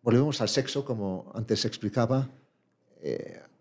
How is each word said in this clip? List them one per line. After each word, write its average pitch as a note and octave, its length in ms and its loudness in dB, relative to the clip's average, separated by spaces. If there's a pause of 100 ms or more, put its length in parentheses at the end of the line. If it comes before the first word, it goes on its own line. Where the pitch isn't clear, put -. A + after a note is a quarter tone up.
Volvemos B2 380 4
al G#2+ 80 2
sexo, C#3 340 0
como G2+ 520 -4
antes A2 300 0
explicaba, A#2+ 600 0 (760)
eh, - 400 -6 (200)